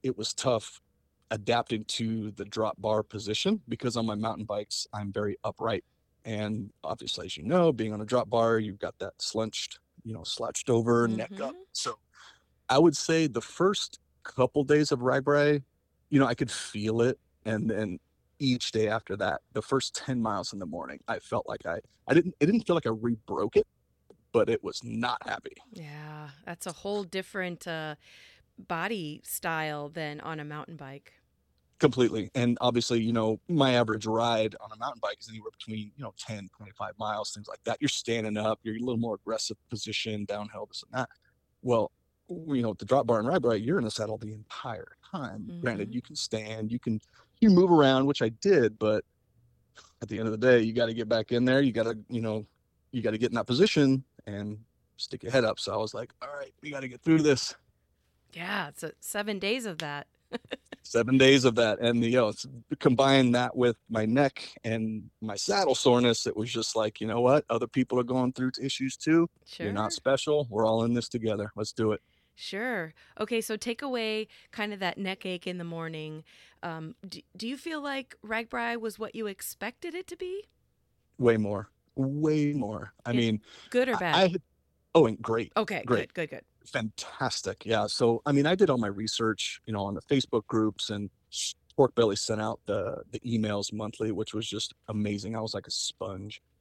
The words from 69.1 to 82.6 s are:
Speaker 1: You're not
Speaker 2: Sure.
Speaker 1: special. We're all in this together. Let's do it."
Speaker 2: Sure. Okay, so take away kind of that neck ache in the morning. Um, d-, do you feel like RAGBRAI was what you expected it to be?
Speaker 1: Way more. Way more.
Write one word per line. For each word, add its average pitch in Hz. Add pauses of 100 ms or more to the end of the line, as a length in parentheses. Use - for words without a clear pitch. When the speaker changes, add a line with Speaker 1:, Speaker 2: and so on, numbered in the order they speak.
Speaker 1:
You're 104
not 104
Speaker 2:
Sure. -
Speaker 1:
special. 139
We're 110
all 113
in 117
this 120
together. 107
Let's 104
do 110
it." 101 (340)
Speaker 2:
Sure. 196 (260)
Okay, 226
so 214
take 226
away 220 (240)
kind 214
of 202
that 185
neck 190
ache 180
in 180
the 175
morning. 160 (380)
Um, 160 (120)
d-, - (100)
do 214
you 269
feel 311
like 269
RAGBRAI 233
was 220
what 220
you 220
expected 240
it 370
to 349
be? 381 (720)
Speaker 1:
Way 117
more. 101 (260)
Way 147
more. 107 (120)